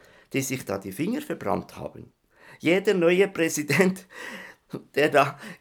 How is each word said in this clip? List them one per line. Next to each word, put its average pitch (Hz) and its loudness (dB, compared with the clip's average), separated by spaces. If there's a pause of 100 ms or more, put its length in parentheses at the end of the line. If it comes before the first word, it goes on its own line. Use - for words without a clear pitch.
(320)
die 135 0
sich 131 -6
da 98 -4
die 98 -10
Finger 220 -4
verbrannt - -4
haben. - -14 (460)
Jeder 190 2
neue 180 4
Präsident, 165 0 (880)
der 143 4
da 139 2 (220)